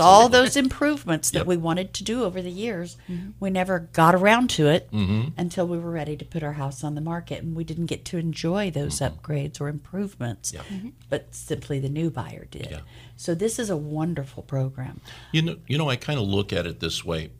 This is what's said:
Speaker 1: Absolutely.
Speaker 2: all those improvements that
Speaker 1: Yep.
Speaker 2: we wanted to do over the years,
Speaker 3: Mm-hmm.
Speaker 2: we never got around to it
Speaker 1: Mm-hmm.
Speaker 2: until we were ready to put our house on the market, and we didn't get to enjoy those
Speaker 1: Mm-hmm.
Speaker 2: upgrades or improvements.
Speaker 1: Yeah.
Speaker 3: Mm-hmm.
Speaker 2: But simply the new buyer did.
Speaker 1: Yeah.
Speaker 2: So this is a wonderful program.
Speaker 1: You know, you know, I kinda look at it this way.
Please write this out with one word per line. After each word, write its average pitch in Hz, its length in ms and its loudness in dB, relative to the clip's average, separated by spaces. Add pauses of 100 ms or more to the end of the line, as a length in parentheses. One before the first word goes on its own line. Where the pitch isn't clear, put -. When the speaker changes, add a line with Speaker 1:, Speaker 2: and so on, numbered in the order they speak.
Speaker 1:
Absolutely. 175 120 12
Speaker 2:
all 226 160 12
those 254 280 6
improvements 277 760 0
that 185 100 0
Speaker 1:
Yep. - 60 0
Speaker 2:
we 180 100 2
wanted 165 380 -2
to - 80 -6
do 226 220 -2
over 185 180 -4
the 180 80 -8
years, 180 460 -6 (120)
Speaker 3:
Mm-hmm. 180 300 -8
Speaker 2:
we 196 120 -2
never 185 280 2 (140)
got 170 240 6
around 226 340 4
to 151 160 2
it - 240 4
Speaker 1:
Mm-hmm. 107 380 0 (100)
Speaker 2:
until 175 300 -2
we 175 100 -4
were 170 140 -6
ready 151 240 -4
to - 80 -12
put 160 180 -6
our 147 120 -4
house 139 280 -6
on 151 140 -4
the 147 40 -6
market, 165 440 -6
and 165 100 -6
we 165 80 -6
didn't 165 240 -6
get 156 200 -4
to 180 120 -6
enjoy 165 540 -2
those 143 260 -4
Speaker 1:
Mm-hmm. - 160 -2
Speaker 2:
upgrades 147 460 -6
or 143 80 -4
improvements. 147 840 -8
Speaker 1:
Yeah. - 100 -12
Speaker 3:
Mm-hmm. 202 260 -10 (200)
Speaker 2:
But - 240 -6
simply - 460 -6
the 135 100 -4
new 156 220 -2
buyer - 400 -10
did. - 220 -12
Speaker 1:
Yeah. 76 80 -10 (360)
Speaker 2:
So 170 200 -4
this 220 240 -2
is 214 100 -2
a 175 60 0
wonderful 151 680 -4
program. 131 580 -4 (300)
Speaker 1:
You 160 120 2
know, 165 140 -2 (120)
you 135 100 0
know, 156 100 2
I 127 60 2
kinda 143 280 -4
look 101 300 2
at 87 140 0
it 82 140 -8
this 80 240 -4
way. 82 360 -4